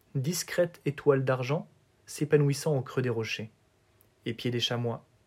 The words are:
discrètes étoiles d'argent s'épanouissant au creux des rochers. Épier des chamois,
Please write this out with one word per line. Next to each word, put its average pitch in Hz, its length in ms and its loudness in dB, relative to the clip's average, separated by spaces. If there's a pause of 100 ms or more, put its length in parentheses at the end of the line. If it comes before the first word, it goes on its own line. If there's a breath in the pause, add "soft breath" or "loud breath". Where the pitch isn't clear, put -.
(140)
discrètes 170 680 -2
étoiles 139 400 2
d'argent 131 420 0 (380)
s'épanouissant 147 720 2
au 131 60 0
creux 131 200 -4
des 123 60 0
rochers. 110 420 -4 (760)
Épier 120 240 -4
des 120 100 -2
chamois, 120 440 -2 (220)